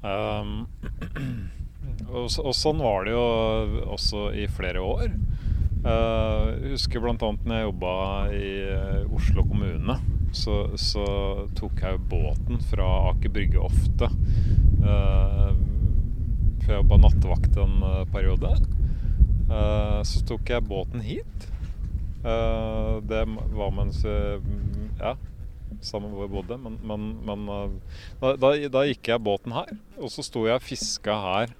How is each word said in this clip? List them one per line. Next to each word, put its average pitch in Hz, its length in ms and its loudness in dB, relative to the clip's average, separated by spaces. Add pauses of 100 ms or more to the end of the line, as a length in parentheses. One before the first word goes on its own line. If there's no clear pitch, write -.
Ehm, 104 580 -4 (720)
<clears throat> - 800 -10
og 120 180 -6
så, - 80 -4
og 131 160 -2
sånn 156 240 0
var 101 240 0
det 107 80 -2
jo 120 120 2 (680)
også 104 400 -2
i 104 160 -4
flere 90 320 -4
år. 117 300 -2 (720)
Eh, 110 640 2
jeg 127 240 -4
husker 127 300 -2
blant 117 240 -2
annet 104 180 -2
når 113 140 0
jeg 110 80 -2
jobbet 95 720 -2
i, 98 100 -4 (240)
eh, 98 460 -2
Oslo - 260 4
kommune, 101 540 -2 (360)
så, 104 200 0 (240)
så - 260 -2 (520)
tok - 260 -4
jeg 92 140 -2
jo - 120 -4
båten - 480 0 (140)
fra - 160 0 (240)
Aker - 240 0
Brygge 101 260 2
ofte. - 480 2 (720)
Eh, 101 680 6 (1120)
for 107 100 2
jeg 101 80 2
jobbet - 240 10
nattevakt 95 560 6
en, 95 240 4
eh, 95 160 0 (140)
periode. 92 400 4 (880)
Eh, 107 540 2 (100)
så - 160 0
tok - 240 -4
jeg 120 160 2
båten 101 400 -6
hit. - 460 -8 (720)
Eh, 110 680 0 (140)
det 110 160 0 (320)
var 104 240 -2
mens - 240 -2
jeg, 104 380 -2 (580)
ja, 113 140 -4 (760)
sammen 104 240 -8
hvor 101 160 -8
jeg 98 80 -10
bodde, 98 240 -6
men, 113 240 -12
men, 107 220 -8 (180)
men, 104 220 -8 (100)
eh, 101 460 -8 (180)
da, 131 140 0 (100)
da, 131 80 4 (240)
da 131 160 2
gikk 117 220 -4
jeg 117 100 0
båten 107 320 -4
her, 170 160 -8 (300)
og 143 100 -10
så - 160 -10
sto 113 240 -4
jeg 120 80 2
og - 80 -6
fisket 107 640 -6
her 110 320 -2